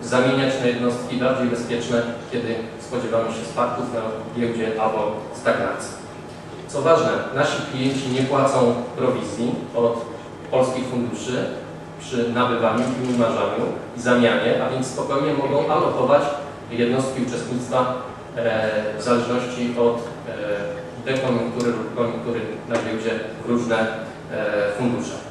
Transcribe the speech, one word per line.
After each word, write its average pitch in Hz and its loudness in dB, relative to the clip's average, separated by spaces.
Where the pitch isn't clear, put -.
zamieniać 139 4
na - 0
jednostki 123 0
bardziej 123 2
bezpieczne, 117 0
kiedy 117 -2
spodziewamy 113 -2
się 110 -4
spadków 120 0
na 117 -2
giełdzie 110 0
albo 107 0
stagnacji. - -2
Co - -4
ważne, 160 6
nasi 143 2
klienci 131 0
nie 131 2
płacą 131 4
prowizji - 0
od - 2
polskich - 2
funduszy 120 -2
przy 120 -2
nabywaniu 117 2
i 127 0
umarzaniu 113 2
i - -8
zamianie, 120 4
a 127 0
więc - -2
spokojnie 143 0
mogą 143 2
alokować 139 4
jednostki 120 2
uczestnictwa, 120 0
e, 110 2
w - -6
zależności 120 0
od, 117 6
e, 104 -6
dekoniunktury 120 0
lub 110 -4
koniunktury 113 -2
na 117 0
giełdzie 113 -2
w 117 -6
różne, 117 2
e, - -2
fundusze. 120 0